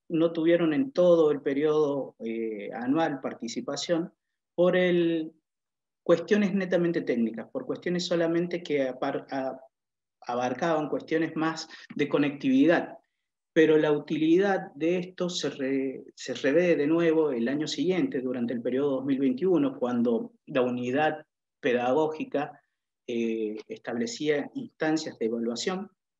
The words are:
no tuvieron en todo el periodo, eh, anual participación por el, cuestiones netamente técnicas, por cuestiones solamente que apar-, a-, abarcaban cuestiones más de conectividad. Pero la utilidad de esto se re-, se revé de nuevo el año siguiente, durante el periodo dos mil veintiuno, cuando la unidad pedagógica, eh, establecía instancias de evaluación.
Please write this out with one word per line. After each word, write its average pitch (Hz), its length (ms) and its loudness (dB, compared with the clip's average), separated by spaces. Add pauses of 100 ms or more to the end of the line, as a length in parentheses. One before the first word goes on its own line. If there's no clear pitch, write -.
no 165 240 2
tuvieron 165 420 2
en 135 200 0
todo 170 380 6
el 143 100 -2
periodo, 143 800 0
eh, 113 540 -6
anual 143 460 0
participación 139 920 -4 (420)
por 180 220 4
el, 165 560 2 (720)
cuestiones 180 500 2
netamente 175 480 0
técnicas, 117 480 -2
por - 160 -8
cuestiones 175 400 -4
solamente 170 580 0
que 139 240 0
apar-, 135 420 -6
a-, 135 300 -6 (600)
abarcaban 127 680 -2
cuestiones 156 480 -4
más 156 320 -4 (280)
de 143 120 0
conectividad. 143 880 2 (560)
Pero 156 240 6
la 151 140 4
utilidad 165 840 2
de 165 240 0
esto 180 300 -6
se - 200 -4
re-, 135 540 -4 (100)
se - 220 -10
revé 165 400 4
de 143 120 2
nuevo 160 440 4
el 117 160 0
año 147 200 -2
siguiente, 147 540 -2
durante 123 320 -4
el 117 80 -6
periodo 131 360 0
dos 131 80 -6
mil 139 140 0
veintiuno, 139 600 0
cuando 120 540 0 (120)
la 131 160 0
unidad 123 640 -2 (340)
pedagógica, 139 1000 0 (460)
eh, 113 500 -2 (100)
establecía 120 840 -4
instancias 156 640 -4
de 117 80 -2
evaluación. 117 640 -4 (300)